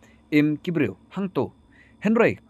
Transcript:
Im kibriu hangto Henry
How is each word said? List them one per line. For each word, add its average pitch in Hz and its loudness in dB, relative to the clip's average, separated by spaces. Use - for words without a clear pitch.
Im 151 2
kibriu 147 -4
hangto 185 -6
Henry 208 2